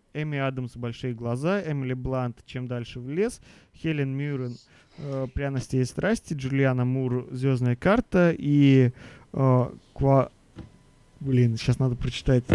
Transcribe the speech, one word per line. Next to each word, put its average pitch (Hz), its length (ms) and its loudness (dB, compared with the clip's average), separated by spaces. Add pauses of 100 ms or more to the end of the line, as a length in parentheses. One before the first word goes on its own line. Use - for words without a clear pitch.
(140)
Эми 151 240 -6
Адамс, 131 380 -6
"Большие 120 400 -8
глаза", 131 480 -4
Эмили 139 320 -6
Блант, 127 500 -4
"Чем 127 220 -10
дальше 120 320 -10
в 123 100 -12
лес", 196 320 -4 (340)
Хелен 143 400 -4
Мюррен, 135 400 -4 (440)
э, 135 340 -6
"Пряности 139 440 -4
и 127 80 2
страсти", 190 500 -4
Джулиана 131 500 0
Мур, 127 460 -2
"Звёздная 127 440 0
карта" 180 640 2
и, 139 540 6 (420)
э, 127 360 2 (260)
Куа-, 135 340 4 (920)
блин, 123 380 2
щас - 220 0
надо 127 160 0
прочитать. 123 480 0 (120)